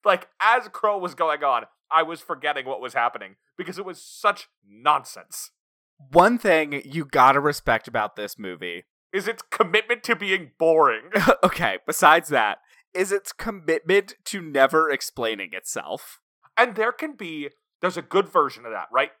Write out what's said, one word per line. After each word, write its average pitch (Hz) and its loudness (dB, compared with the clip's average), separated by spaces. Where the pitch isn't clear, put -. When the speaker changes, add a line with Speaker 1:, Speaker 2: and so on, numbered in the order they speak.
Speaker 1:
Like, 185 2
as 220 2
Krull 208 -6
was 175 -8
going 151 -2
on, 123 0
I 160 4
was 165 -8
forgetting 139 -6
what 123 -8
was 123 -10
happening 113 -4
because 180 -12
it 196 -10
was 185 -16
such - -4
nonsense. 117 -4
Speaker 2:
One 190 6
thing 156 0
you 147 -8
gotta 135 6
respect 139 -2
about 113 -4
this 104 -10
movie 90 -10
Speaker 1:
is 190 -4
its 226 -8
commitment 220 -2
to 240 0
being 190 -4
boring. 160 4
Speaker 2:
<laughs> - 4
Okay, 131 0
besides 156 4
that, 110 0
is 185 -4
its 196 -6
commitment 190 -2
to 196 -10
never 151 2
explaining 113 -6
itself. - -10
Speaker 1:
And 233 2
there 220 -2
can 302 -10
be, 156 -12
there's 180 -4
a 165 -8
good 180 -2
version 139 -2
of 113 -12
that, 95 -10
right? 135 0